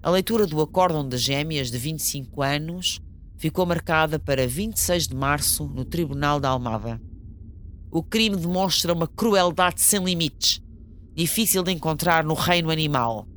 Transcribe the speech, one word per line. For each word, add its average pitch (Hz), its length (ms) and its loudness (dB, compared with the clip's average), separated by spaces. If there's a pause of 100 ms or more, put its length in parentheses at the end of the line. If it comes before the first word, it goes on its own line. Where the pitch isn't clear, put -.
A 165 80 0
leitura 196 360 4
do 151 140 0
acórdão 156 480 2
das 123 140 -2
gêmeas 139 480 0
de 123 80 -4
vinte 151 200 -4
e 143 40 -6
cinco 139 400 -4
anos 156 580 -2 (360)
ficou 175 300 0
marcada 160 520 2
para 135 280 0
vinte 196 300 -4
e - 40 0
seis 175 260 2
de 131 80 -6
março 143 520 0
no 131 180 -6
Tribunal 147 560 0
da 135 80 0
Almada. 117 520 -2 (880)
O 165 120 -2
crime 220 340 0
demonstra 175 560 0
uma 165 160 2
crueldade 185 720 2
sem 196 220 4
limites, 170 600 0 (520)
difícil 185 480 2
de 185 100 -2
encontrar 160 520 2
no 156 100 0
reino 170 360 2
animal. 131 560 0 (100)